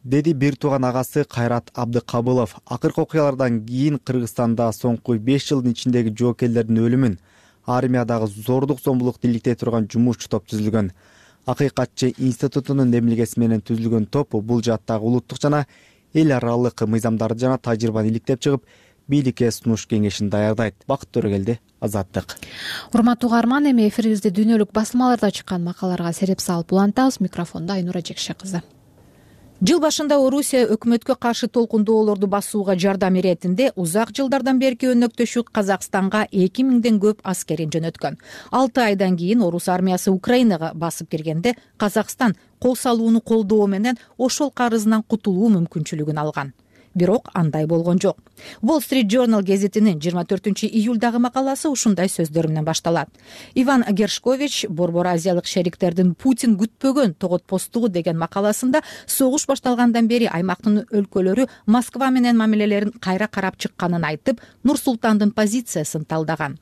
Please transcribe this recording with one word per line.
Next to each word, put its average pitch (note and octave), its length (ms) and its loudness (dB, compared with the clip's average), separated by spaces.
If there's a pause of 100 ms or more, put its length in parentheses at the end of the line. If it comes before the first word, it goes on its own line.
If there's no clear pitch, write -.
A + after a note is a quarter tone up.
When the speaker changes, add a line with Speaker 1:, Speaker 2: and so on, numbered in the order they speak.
Speaker 1:
Деди C#3+ 300 0
бир C#3 220 0
тууган C3+ 300 -2
агасы B2+ 400 -2
Кайрат A#2+ 480 -4
Абдыкабылов. A#2+ 800 -2 (100)
Акыркы D#3+ 360 -4
окуялардан C3+ 640 0
кийин C3 340 -2
Кыргызстанда A#2 720 -2
соңку A#2 460 -2
беш C3 320 0
жылдын B2 240 0
ичиндеги A#2+ 400 0
жоокерлердин A#2 640 0
өлүмүн, A#2 400 2 (480)
армиядагы A#2+ 600 0
зордук, B2+ 540 -2
зомбулукту B2 460 0
иликтей A#2+ 280 0
турган A2+ 340 -2
жумушчу A#2 400 0
топ A2 160 -4
түзүлгөн. G#2+ 460 -2 (560)
Акыйкатчы B2+ 680 -2
институтунун C3+ 760 0
демилгеси A#2 480 0
менен A2+ 260 2
түзүлгөн A2+ 400 0
топ C#3+ 300 -4
бул A2+ 260 0
жааттагы A2 440 -2
улуттук B2 360 -2
жана D3 240 0 (480)
эл D#3 200 4
аралык A#2+ 520 0
мыйзамдарды A2 540 0
жана B2+ 180 0
тажрыйбаны A2 520 0
иликтеп A#2 300 -2
чыгып, C#3 240 0 (440)
бийликке B2+ 440 2
сунуш - 360 -2
кеңешин G#2 420 -2
даярдайт. G#2+ 460 0 (120)
Бакыт - 220 -4
Төрөгелди, G#2+ 500 -2 (200)
Азаттык. G2+ 580 -6 (560)
Speaker 2:
Урматтуу A#3 360 2
угарман, A#3 400 2
эми A#3 200 4
эфирибизде G#3+ 400 0
дүйнөлүк G#3 440 2
басылмаларда A#3 580 0
чыккан F3+ 320 -6
макалаларга F3 500 -4
сереп F#3+ 280 -2
салып E3+ 320 -2
улантабыз. G#3 460 2
Микрофондо F3 540 -4
Айнура F3+ 280 -4
Жекше - 320 -10
кызы. F#3 300 -8 (1000)
Speaker 3:
Жыл D4 160 4
башында D4 400 2
Орусия C4 480 2
өкмөткө A#3 480 0
каршы A#3 320 -2
толкундоолорду G#3+ 800 2
басууга G3 480 0
жардам F#3 400 2
иретинде F#3 640 0
узак F#3+ 340 -2
жылдардан C4+ 480 0
берки B3+ 320 0
өнөктөшү A#3+ 560 0
Казакстанга G3 840 -2
эки F#3+ 380 0
миңден A#3 320 2
көп G#3 240 0
аскерин D#3+ 480 -4
жөнөткөн. D#3+ 480 -4 (320)
Алты B3+ 320 0
айдан G3 320 2
кийин F#3 320 0
Орус E3+ 220 -2
армиясы F#3 420 0
Украинага F#3+ 640 2
басып E3 340 -6
киргенде E3 460 -4 (220)
Казакстан G#3+ 580 -2 (240)
кол B3 160 2
салууну A3+ 460 2
колдоо G#3+ 440 2
менен G3+ 300 0 (220)
ошол C4 340 -2
карызынан A3 560 0
кутулуу G#3 480 0
мүмкүнчүлүгүн D#3 640 -4
алган. D3 340 -6 (420)
Бирок F#3 380 2
андай D#3 320 0
болгон E3+ 340 2
жок. F3+ 160 0 (460)
Wall D4 180 2
Street B3+ 320 0
Journal A3+ 320 2
гезитинин G3 560 2
жыйырма F3 240 -2
төртүнчү G3 480 -2
июлдагы A3+ 480 0
макаласы C4+ 480 -2
ушундай G3+ 400 0
сөздөр D#3+ 400 -2
менен D#3 160 -2
башталат. D#3+ 460 -2 (440)
Иван B3+ 380 2
Гершкович, A#3+ 800 -2
Борбор F3 380 0
Азиялык F3 380 0
шериктердин F3+ 680 0
Путин A#3+ 400 2
күтпөгөн A3+ 640 0
тоготпостугу F#3+ 720 -2
деген F3 280 -2
макаласында G#3 600 0 (280)
согуш C4+ 380 0
башталгандан A#3+ 600 2
бери A#3 240 2
аймактын F#3+ 560 0
өлкөлөрү G3+ 640 0 (160)
Москва B3 460 0
менен A#3+ 260 4
мамилелерин G#3 640 0
кайра F#3+ 260 -2
карап F#3+ 300 -4
чыкканын E3+ 480 -4
айтып, D#3 340 -2 (240)
Нур D4 140 2
Султандын A3 540 0
позициясын G3 720 -2
талдаган. D#3+ 560 -4